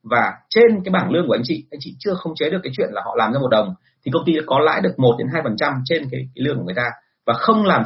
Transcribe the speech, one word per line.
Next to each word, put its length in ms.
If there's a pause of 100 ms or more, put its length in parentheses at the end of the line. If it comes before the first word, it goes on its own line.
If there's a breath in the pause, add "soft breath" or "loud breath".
và 300 (160)
trên 160 (200)
cái 80
bảng 180
lương 160
của 80
anh 100
chị, 260
anh 100
chị 180
chưa 160
khống 220
chế 140
được 120
cái 140
chuyện 160
là 120
họ 120
làm 160
ra 60
một 100
đồng, 260 (300 soft breath)
thì 100
công 120
ty 60 (140)
có 120
lãi 220
được 180
một 200
đến 140
hai 120
phần 120
trăm 160 (120)
trên 260
cái, 100 (140)
cái 100
lương 140
của 60
người 100
ta, 100 (420 soft breath)
và 80
không 300
làm 220